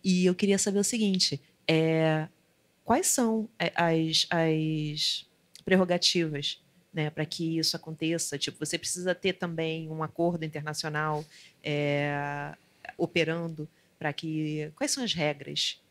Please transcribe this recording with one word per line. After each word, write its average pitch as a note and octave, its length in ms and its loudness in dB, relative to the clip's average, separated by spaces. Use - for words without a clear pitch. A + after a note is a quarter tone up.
E F3+ 220 4
eu F3+ 100 6
queria G3 220 2
saber G3+ 220 0
o G3+ 60 2
seguinte: G3 580 2
é, D#3+ 580 4
quais D#4 260 2
são, A3 500 0
é, E3+ 160 0
as, E3 560 2
as D#3 960 0
prerrogativas, F3 1040 2
né, D3+ 200 -2
pra D#3 160 -4
que D#3+ 320 -2
isso D#3+ 180 0
aconteça? D#3+ 600 -4
Tipo, - 260 -4
você E3 140 -4
precisa F3+ 360 -2
ter F3+ 200 -2
também D#3+ 560 -4
um D#3 120 -4
acordo E3+ 400 0
internacional, D3+ 800 -4
é, C#3+ 920 -2
operando E3 720 -2
pra D#3 120 -2
que, D#3 640 -4
quais D4 160 -4
são C4 140 -2
as F3 80 -2
regras D3 800 -2